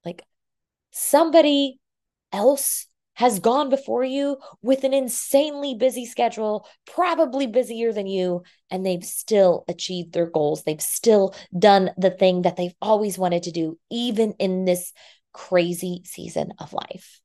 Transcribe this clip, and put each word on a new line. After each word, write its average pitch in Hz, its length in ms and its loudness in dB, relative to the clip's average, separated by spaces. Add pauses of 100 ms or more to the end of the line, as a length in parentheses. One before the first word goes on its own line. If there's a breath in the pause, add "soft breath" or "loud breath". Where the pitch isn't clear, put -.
Like, 175 180 -14 (680)
somebody 294 880 2 (520)
else 240 560 0 (280)
has 220 240 2
gone 262 300 2
before 247 340 -2
you 277 340 -2 (240 loud breath)
with 262 220 0
an 269 100 0
insanely 277 840 -2
busy 247 300 -2
schedule, 220 640 -4 (200 soft breath)
probably 320 580 0
busier 226 480 -2
than 202 140 -4
you, 180 360 -2 (280 soft breath)
and 190 140 -4
they've 180 200 -2
still 190 640 2
achieved 175 460 -8
their 170 160 -2
goals. 156 340 0
They've 156 180 -4
still 202 540 2 (220 loud breath)
done 196 400 6
the 185 120 4
thing 185 320 2
that 175 140 0
they've 180 260 -6
always 208 360 0
wanted 175 260 -2
to 170 80 -8
do, 160 260 -4 (140)
even 226 480 -2
in 185 260 -2
this 180 280 -2 (380 soft breath)
crazy 175 760 -2
season - 520 -8
of - 160 -16
life. - 520 -12